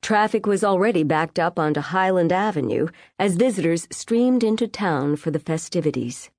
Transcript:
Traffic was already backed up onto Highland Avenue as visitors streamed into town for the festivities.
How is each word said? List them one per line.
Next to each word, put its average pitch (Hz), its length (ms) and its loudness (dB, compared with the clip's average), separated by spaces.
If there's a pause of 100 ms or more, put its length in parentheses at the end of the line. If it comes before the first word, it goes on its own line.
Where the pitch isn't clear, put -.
Traffic 214 440 0
was 202 180 0
already 196 380 2
backed 156 360 0
up 175 200 0
onto 151 220 0
Highland 185 520 0
Avenue 165 560 0 (300)
as 185 180 2
visitors 175 540 0
streamed 247 520 2
into 220 240 0
town 147 500 -2
for 160 140 -4
the 151 80 -4
festivities. 156 1000 -4